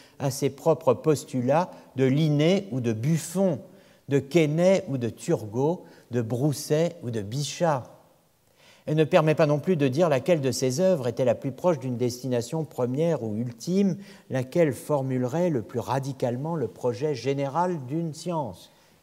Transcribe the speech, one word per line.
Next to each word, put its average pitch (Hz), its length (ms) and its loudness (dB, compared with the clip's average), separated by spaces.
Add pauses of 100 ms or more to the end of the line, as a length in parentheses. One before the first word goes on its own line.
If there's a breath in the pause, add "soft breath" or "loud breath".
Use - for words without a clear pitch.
(180 loud breath)
à 143 120 -2
ses 139 200 -2
propres 151 420 2
postulats 143 800 0 (260 loud breath)
de 131 80 4
Linné 151 680 4
ou 131 80 -2
de 117 120 0
Buffon, 160 720 0 (480 loud breath)
de 139 80 4
Quesnay 165 720 4
ou 139 100 -4
de 117 100 -2
Turgot, 131 800 -2 (240 loud breath)
de 117 100 0
Broussais 147 800 0
ou - 80 -6
de 110 120 -4
Bichat. » 139 640 -2 (1000 soft breath)
Elle 151 100 0
ne 156 80 6
permet 156 300 4
pas 160 100 4
non 147 160 2
plus 185 160 0
de 143 100 2
dire 151 220 2
laquelle 147 320 2
de 131 100 0
ces 131 300 -2
œuvres 170 280 2
était 123 180 0
la 113 80 4
plus 135 180 -6
proche 165 260 0
d'une 123 200 -6
destination 123 640 -2
première 139 580 -2
ou 107 140 -4
ultime, 170 640 -2 (320 loud breath)
laquelle 131 420 2
formulerait 131 800 0
le 131 100 0
plus - 180 -8
radicalement 131 760 -4
le 127 140 -2
projet 127 460 -2
général 139 720 -2
d'une 156 300 -4
science, 147 580 -8 (300 soft breath)